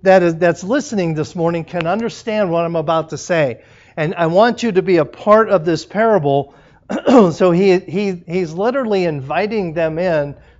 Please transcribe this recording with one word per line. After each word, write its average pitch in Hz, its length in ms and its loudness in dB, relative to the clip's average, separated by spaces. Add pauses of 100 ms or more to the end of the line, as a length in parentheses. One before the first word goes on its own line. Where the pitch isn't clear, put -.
that 190 220 6
is, 170 100 0
that's 170 300 0
listening 190 500 -2
this 151 220 -6
morning 170 260 -2
can 170 240 -8
understand 214 640 -4
what 170 140 0
I'm 170 100 -4
about 160 360 -2
to 147 80 -10
say. 147 440 -2 (340)
And 170 200 -4
I 170 100 0
want 214 380 2
you 226 80 -2
to 180 100 2
be 175 140 2
a 151 80 4
part 214 440 2
of 175 160 0
this 165 220 -2
parable." 165 680 0 (320)
<clears throat> 220 440 4
So 185 180 2
he, 185 280 4
he, 185 480 -6
he's 165 260 -4
literally 214 520 -2
inviting 165 720 -4
them 160 240 -2
in 156 380 -2 (240)